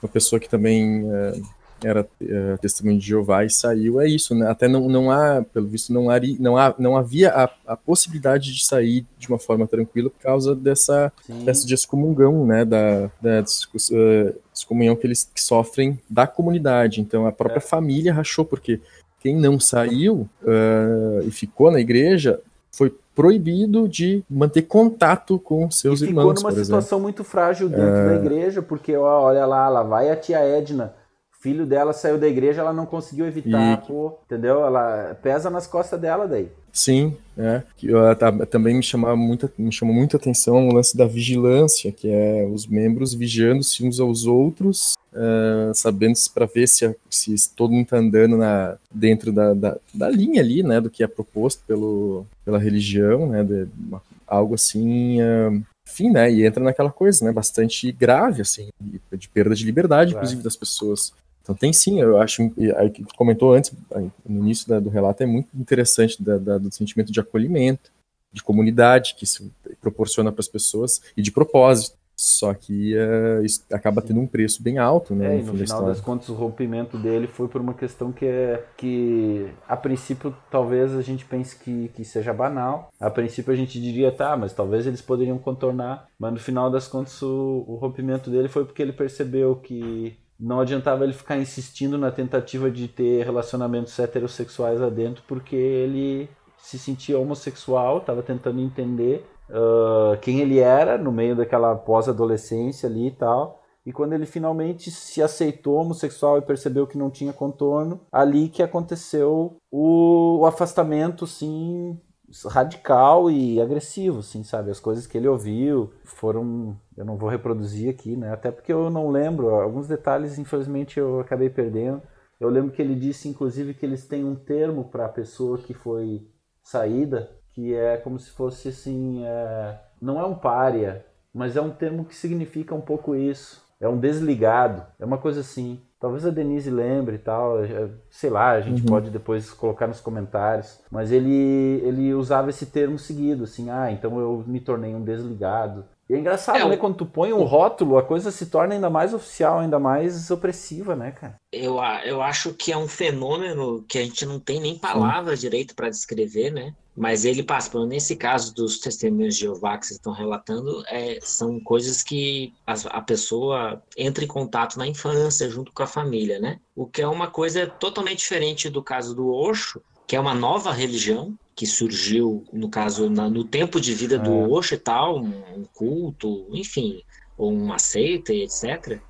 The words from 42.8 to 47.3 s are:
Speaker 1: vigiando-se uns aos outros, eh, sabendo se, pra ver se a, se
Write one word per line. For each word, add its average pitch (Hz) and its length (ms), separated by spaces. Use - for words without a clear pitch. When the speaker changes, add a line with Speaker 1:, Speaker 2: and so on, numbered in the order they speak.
Speaker 1:
vigiando-se 120 680
uns 123 140
aos 117 280
outros, 160 680
eh, 110 640
sabendo 110 400
se, - 160
pra - 160
ver 120 220
se - 180
a, 110 80
se - 260